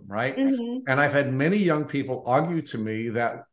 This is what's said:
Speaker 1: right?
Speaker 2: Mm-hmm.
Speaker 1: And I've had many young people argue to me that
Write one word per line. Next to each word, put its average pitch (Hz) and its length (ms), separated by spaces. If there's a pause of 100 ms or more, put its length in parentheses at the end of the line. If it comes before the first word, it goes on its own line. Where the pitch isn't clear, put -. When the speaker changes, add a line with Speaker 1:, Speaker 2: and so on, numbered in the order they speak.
Speaker 1:
right? 113 300
Speaker 2:
Mm-hmm. 254 500
Speaker 1:
And 135 140
I've 143 100
had 131 220
many 156 240
young 160 260
people 135 420
argue 156 360
to - 160
me 110 320
that 113 440